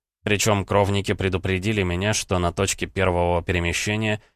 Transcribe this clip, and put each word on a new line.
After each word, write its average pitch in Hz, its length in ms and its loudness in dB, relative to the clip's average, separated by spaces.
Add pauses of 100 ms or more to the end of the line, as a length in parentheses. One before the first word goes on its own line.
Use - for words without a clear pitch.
(240)
Причем 101 420 2
кровники 101 480 2
предупредили 95 720 0
меня, 92 300 0
что - 260 -2
на 87 120 2
точке - 340 -2
первого 87 560 0
перемещения 104 800 -2 (140)